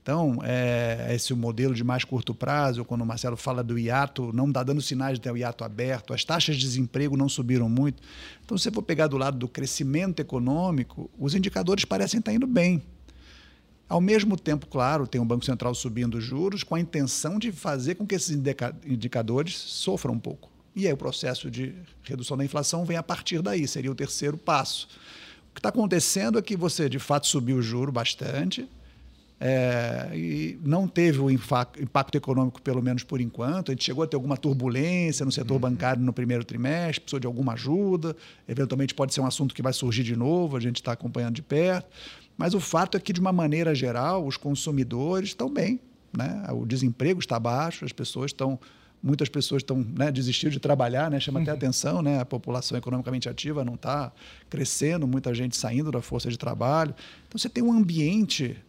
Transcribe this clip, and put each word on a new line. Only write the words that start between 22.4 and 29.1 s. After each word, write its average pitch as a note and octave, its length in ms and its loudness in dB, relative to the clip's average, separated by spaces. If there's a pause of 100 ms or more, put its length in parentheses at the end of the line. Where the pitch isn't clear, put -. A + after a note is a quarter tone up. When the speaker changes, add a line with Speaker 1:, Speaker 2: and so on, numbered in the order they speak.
Speaker 1:
inflação D3+ 360 0
vem E3+ 140 -2
a E3 60 -2
partir E3+ 400 -2
daí, F#3 260 0
seria C3+ 240 -4
o - 20 -2
terceiro C#3+ 440 -2
passo. - 500 0 (640)
O - 40 -20
que - 60 -14
tá G#3+ 80 0
acontecendo G3 680 2
é G3 40 2
que G3 140 -2
você, E3 320 0
de B2+ 100 -2
fato, C#3+ 280 2
subiu C3 300 2
o B2 60 4
juro B2 300 0
bastante, C3+ 760 -2 (720)